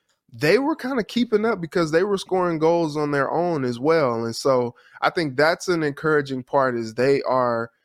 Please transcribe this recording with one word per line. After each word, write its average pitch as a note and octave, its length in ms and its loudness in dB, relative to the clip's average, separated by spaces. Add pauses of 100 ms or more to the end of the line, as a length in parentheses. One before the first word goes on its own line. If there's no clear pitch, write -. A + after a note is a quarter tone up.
(320)
they D3+ 260 2
were C#4+ 160 -2
kinda B3 300 -4
keeping A#3 400 0
up A3 160 0
because E3 320 -2
they E3 100 4
were G3+ 160 0
scoring F3+ 400 0
goals D#3+ 380 2
on D3+ 140 -2
their C#3 200 0
own D#3+ 340 0
as A#2+ 140 -2
well. B2+ 460 2
And A2+ 100 -4
so B2+ 400 0 (280)
I D3+ 80 2
think D3+ 260 -4
that's D#3+ 320 0
an E3+ 140 0
encouraging C#3+ 600 -2
part, C3 320 0
is A2+ 180 -6
they C3+ 280 2
are A#2+ 480 0 (140)